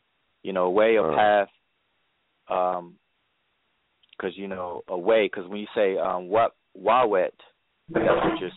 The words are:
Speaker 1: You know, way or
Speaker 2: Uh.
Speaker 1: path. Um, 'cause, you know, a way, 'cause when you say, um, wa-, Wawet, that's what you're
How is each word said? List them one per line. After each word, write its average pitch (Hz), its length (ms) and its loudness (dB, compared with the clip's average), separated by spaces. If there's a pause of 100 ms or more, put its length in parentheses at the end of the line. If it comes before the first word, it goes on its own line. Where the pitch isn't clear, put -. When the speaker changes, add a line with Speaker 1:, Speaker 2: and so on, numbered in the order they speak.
(420)
Speaker 1:
You 95 120 -8
know, 90 160 0
way 110 260 4
or 82 160 2
Speaker 2:
Uh. - 20 -2
Speaker 1:
path. 104 360 2 (960)
Um, 90 500 -4 (1200)
'cause, 92 180 -6
you 98 100 -12
know, 90 400 -10
a 92 100 -8
way, 101 320 2
'cause 90 200 -10
when 101 100 -10
you 104 160 -10
say, 95 240 0
um, 90 300 -4
wa-, 107 220 2 (260)
Wawet, 101 560 2 (560)
that's - 360 0
what - 160 -2
you're 90 160 -6